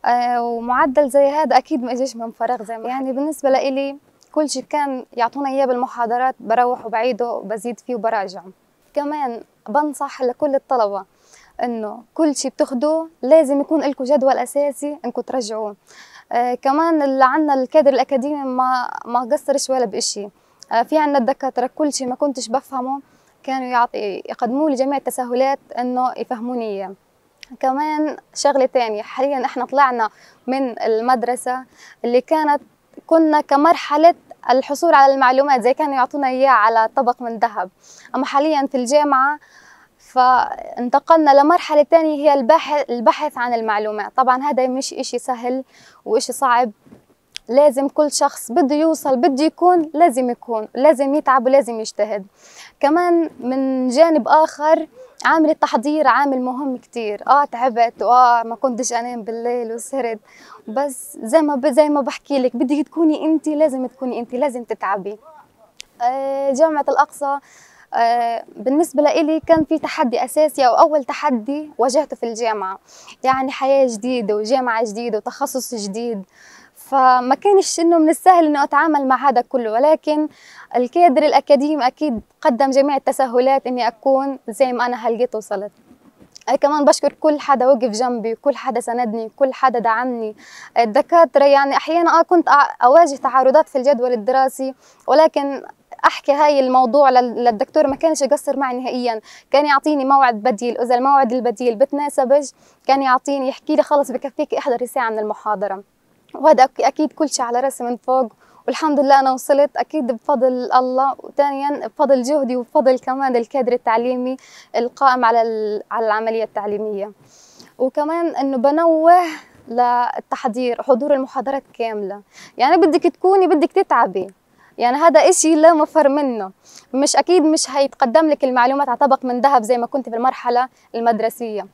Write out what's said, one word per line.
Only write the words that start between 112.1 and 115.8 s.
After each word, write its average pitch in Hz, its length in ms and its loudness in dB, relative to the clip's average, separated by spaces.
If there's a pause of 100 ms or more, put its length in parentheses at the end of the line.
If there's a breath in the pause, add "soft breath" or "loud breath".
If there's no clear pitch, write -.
جهدي 262 340 -2
وبفضل 254 420 0
كمان 262 380 -4
الكادر 240 360 -2
التعليمي 247 640 -2 (400 loud breath)
القائم 254 480 0
على 226 180 2
ال-، 214 480 -4